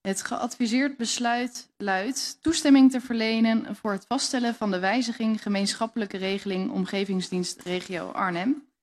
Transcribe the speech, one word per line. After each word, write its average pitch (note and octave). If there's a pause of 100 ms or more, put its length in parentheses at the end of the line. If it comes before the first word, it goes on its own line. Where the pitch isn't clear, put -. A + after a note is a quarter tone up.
Het G3
geadviseerd B3
besluit A#3+
luidt G3+
toestemming C#4
te B3+
verlenen A3+
voor G#3
het F#3+
vaststellen A#3+
van G#3+
de F#3
wijziging A3
gemeenschappelijke G3+
regeling F#3+
omgevingsdienst F#3+
regio F3+
Arnhem. G3 (140)